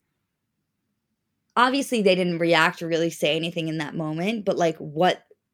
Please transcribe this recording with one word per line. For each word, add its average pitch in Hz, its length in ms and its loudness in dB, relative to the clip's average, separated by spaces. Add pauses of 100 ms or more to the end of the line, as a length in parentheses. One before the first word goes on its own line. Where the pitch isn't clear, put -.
(1600)
obviously 254 460 2
they 190 120 6
didn't 175 240 -2
react 170 440 4
or 170 40 -8
really 165 240 -2
say 156 240 -2
anything 165 320 -4
in 156 120 -4
that 147 180 -8
moment, 170 480 -4
but, 190 120 0
like, 165 200 0
what 156 480 -2 (300)